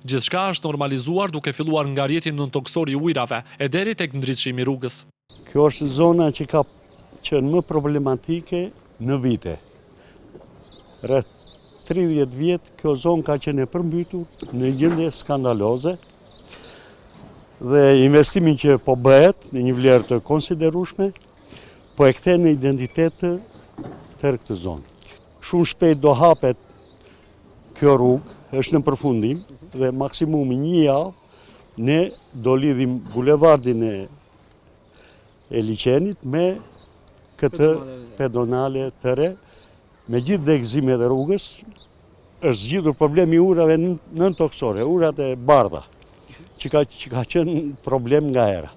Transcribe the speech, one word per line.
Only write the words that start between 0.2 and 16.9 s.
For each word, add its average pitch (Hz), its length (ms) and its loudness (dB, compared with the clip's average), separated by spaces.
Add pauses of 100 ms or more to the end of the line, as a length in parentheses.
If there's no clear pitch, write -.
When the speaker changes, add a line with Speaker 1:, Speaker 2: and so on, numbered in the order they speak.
Speaker 1:
është - 100 -8
normalizuar, 143 640 -4
duke 147 240 -6
filluar 156 400 -2
nga 139 160 -2
rrjeti 160 240 -4
nën 143 240 -6
toksor 139 320 -4
i 135 80 -2
ujrave 135 460 -4 (180)
e 139 80 -2
deri 196 240 -4
tek 139 240 -8
ndriçimi 127 480 -4
i 135 60 -2
rrugës. 123 320 -8 (500)
Speaker 2:
Kjo 147 160 6
është 139 240 -4
zona 165 400 4
që 147 160 -8
ka 151 160 0 (560)
qenë 143 320 -2
më 175 160 0
problematike 147 960 -4 (320)
në 127 240 -4
vite. 107 360 -4 (1500)
Rreth 123 300 -2 (500)
tridhjetë 156 520 -2
vjet 170 320 -2 (100)
kjo 147 180 0
zonë 170 280 0
ka 147 160 0
qenë 139 240 -2
e - 40 -6
përmbytur 170 880 -6
në 131 220 0
gjendje 165 400 0
skandaloze 127 760 -2 (1700)